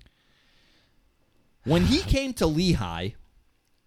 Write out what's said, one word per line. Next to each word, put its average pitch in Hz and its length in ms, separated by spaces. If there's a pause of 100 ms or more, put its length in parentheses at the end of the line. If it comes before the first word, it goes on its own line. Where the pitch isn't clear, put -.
(1600)
When 175 240
he 269 120
came 269 360
to - 100
Lehi, 110 720 (720)